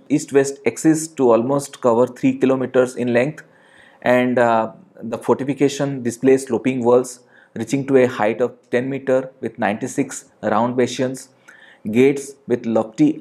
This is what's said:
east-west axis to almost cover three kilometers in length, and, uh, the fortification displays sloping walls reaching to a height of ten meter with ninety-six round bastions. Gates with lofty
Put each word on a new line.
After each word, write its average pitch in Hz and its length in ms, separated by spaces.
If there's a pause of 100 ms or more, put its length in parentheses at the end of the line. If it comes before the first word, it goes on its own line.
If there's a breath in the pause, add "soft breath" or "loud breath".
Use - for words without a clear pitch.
east-west 139 600
axis 160 400
to 127 240
almost 131 500
cover 120 240
three 131 320
kilometers 131 580
in 123 160
length, 123 320 (600 soft breath)
and, 123 340
uh, 113 340 (300)
the 113 160
fortification 135 840
displays 131 420
sloping 123 380
walls 123 380 (340 soft breath)
reaching 127 320
to 135 100
a 127 80
height 113 340
of 120 160 (140)
ten 127 200
meter 131 420 (100)
with 117 160
ninety-six 117 680 (180)
round 110 340
bastions. 127 520 (640 soft breath)
Gates 139 420 (140)
with 120 180
lofty 113 560